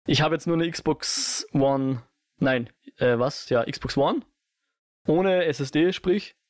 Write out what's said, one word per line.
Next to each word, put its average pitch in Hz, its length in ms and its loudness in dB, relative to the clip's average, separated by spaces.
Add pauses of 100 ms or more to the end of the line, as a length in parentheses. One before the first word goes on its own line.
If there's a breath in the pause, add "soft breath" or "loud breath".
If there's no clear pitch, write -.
Ich 151 160 2
habe 160 140 2
jetzt 156 100 -6
nur 170 100 2
eine 165 140 0
Xbox - 840 -4
One, 135 500 0 (340)
nein, 127 320 0 (280)
äh, 123 200 2
was? 127 320 -4
Ja, 123 140 2
Xbox - 340 -6
One 180 220 2 (880)
ohne 180 380 2
S 143 140 -2
S 135 120 -6
D, 170 220 4
sprich. - 420 -2 (140)